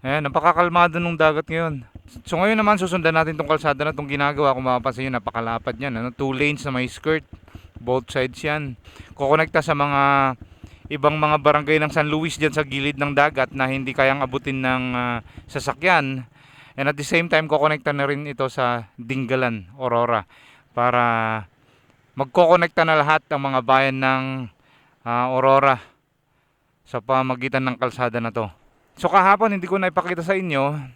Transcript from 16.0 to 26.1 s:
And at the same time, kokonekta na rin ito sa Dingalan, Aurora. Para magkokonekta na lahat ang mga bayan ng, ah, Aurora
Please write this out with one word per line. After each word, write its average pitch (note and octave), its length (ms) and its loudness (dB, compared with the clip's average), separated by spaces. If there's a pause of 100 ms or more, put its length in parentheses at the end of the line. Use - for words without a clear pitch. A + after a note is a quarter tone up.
And C#3 120 -2
at D3 80 -2
the C#3+ 100 -8
same E3+ 260 0
time, D#3 160 2
kokonekta D3+ 480 0
na C#3 80 -2
rin C#3+ 240 -4
ito C3+ 240 -4
sa A#2+ 480 -2
Dingalan, A#2+ 800 -4
Aurora. A#2 480 0 (480)
Para A#2+ 280 2 (1080)
magkokonekta E3+ 720 4
na D#3+ 160 4
lahat D#3 320 2
ang C#3+ 80 -2
mga C3+ 240 0
bayan C3 320 2
ng, C3 280 0 (840)
ah, B2 240 0
Aurora C3+ 480 4 (1040)